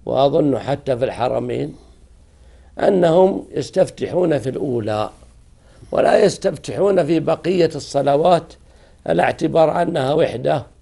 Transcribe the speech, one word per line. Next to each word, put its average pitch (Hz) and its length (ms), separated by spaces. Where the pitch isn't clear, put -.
وأظن 139 540
حتى 131 380
في 120 80
الحرمين، 120 680
أنهم 185 720
يستفتحون 151 880
في 123 100
الأولى 107 600
ولا - 320
يستفتحون 180 800
في 160 140
بقية 160 560
الصلوات، 143 800
على - 160
اعتبار 156 600
أنها 147 320
وحدة 147 520